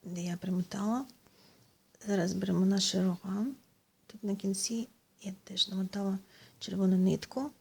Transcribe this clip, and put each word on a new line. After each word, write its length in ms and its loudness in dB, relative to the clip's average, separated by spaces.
де 180 -6
я 160 -4
примотала. 680 -2
Зараз 260 2
беремо 320 2
наші 360 2
рога. 440 0
Тут 160 -18
на 120 -2
кінці 540 -4
я 120 -10
теж 240 -2
намотала 520 -2
червону 380 4
нитку. 640 2